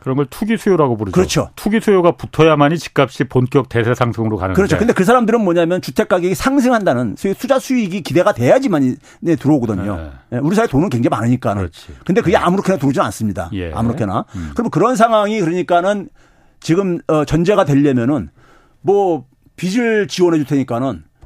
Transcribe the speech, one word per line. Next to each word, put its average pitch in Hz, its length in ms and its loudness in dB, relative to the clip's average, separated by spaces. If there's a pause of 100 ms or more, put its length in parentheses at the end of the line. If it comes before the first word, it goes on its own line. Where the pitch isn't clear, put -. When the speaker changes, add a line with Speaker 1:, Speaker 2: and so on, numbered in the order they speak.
Speaker 1:
그런 131 160 -4
걸 143 140 0
투기 220 260 -4
수요라고 156 400 2
부르죠. 104 160 -6
Speaker 2:
그렇죠. 165 440 0
Speaker 1:
투기 220 240 0
수요가 180 320 4
붙어야만이 151 680 2
집값이 - 460 -2
본격 127 440 0
대세 117 260 0
상승으로 110 420 -2
가는데. 92 200 -2
Speaker 2:
그렇죠. 190 220 0
근데 233 140 2
그 190 120 0
사람들은 226 380 2
뭐냐면 175 400 0
주택 175 260 -2
가격이 185 260 0
상승한다는 214 840 0
수요-, 196 160 -2
투자 247 240 0
수익이 208 440 -4
기대가 175 300 2
돼야지만 175 520 2
이-, 127 120 0 (240)
네, 165 160 0
들어오거든요. 110 600 0
Speaker 1:
네. 80 140 -12 (240)
Speaker 2:
예, 120 40 -2
우리 156 180 0
사회 226 100 2
돈은 151 220 0
굉장히 123 220 0
많으니까는. 113 520 -2
Speaker 1:
그렇지. - 260 -10 (180)
Speaker 2:
근데 190 160 2
그게 190 160 2
Speaker 1:
네. - 0 -
Speaker 2:
아무렇게나 185 400 0
들어오진 143 240 0
않습니다. 101 500 -6
Speaker 1:
예. 87 200 -6
Speaker 2:
아무렇게나. 113 520 -4 (120)
Speaker 1:
음. 82 180 -10
Speaker 2:
그럼 233 160 -4
그런 226 260 2
상황이 214 440 2
그러니까는 180 680 0 (520)
지금, 175 480 0
어, 151 160 2
전제가 175 400 2
되려면은 135 680 0 (500)
뭐 180 460 0 (300)
빚을 214 520 0
지원해 175 300 2
줄 143 80 -2
테니까는 127 560 -2 (240)